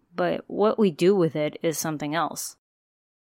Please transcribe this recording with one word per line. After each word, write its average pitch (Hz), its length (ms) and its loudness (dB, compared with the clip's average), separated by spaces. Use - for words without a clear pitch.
but 175 320 -2
what 202 320 0
we 208 120 4
do 170 240 4
with 170 220 2
it 151 260 -4
is 160 160 -2
something 151 360 -4
else. - 420 -4